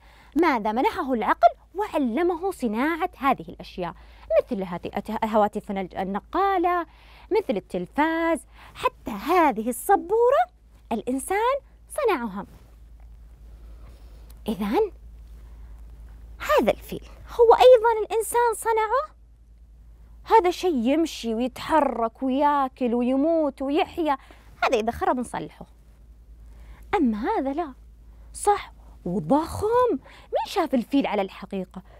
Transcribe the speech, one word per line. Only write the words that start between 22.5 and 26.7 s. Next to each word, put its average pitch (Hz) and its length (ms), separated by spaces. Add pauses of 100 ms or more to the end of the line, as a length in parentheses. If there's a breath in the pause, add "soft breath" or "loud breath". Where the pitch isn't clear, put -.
ويموت 269 680
ويحيا، 294 560 (460 soft breath)
هذا 262 160
إذا 220 120
خرب 311 280
نصلحه، 175 460 (1300 soft breath)